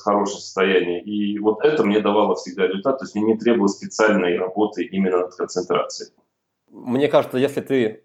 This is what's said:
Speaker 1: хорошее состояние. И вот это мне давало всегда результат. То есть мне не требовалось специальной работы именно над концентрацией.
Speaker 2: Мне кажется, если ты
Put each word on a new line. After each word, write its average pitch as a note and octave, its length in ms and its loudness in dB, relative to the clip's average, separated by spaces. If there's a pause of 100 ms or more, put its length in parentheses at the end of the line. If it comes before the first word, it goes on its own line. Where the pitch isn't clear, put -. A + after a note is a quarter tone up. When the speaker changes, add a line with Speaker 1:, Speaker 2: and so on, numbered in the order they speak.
Speaker 1:
хорошее G2+ 360 0
состояние. F2 640 0
И G#2 340 -4
вот G#2+ 260 0
это D3+ 200 2
мне G#2 160 2
давало G2+ 340 2
всегда F#2 320 -2
результат. G2+ 320 -2
То F#2+ 80 -10
есть - 80 -16
мне G#2+ 200 2
не A2 40 2
требовалось G#2+ 360 2
специальной G2 600 2
работы F#2 480 -2
именно F#2 360 0
над F#2 160 -4
концентрацией. - 760 -4 (600)
Speaker 2:
Мне A#2+ 360 -2
кажется, C3+ 300 2
если C3+ 240 0
ты A#2 420 0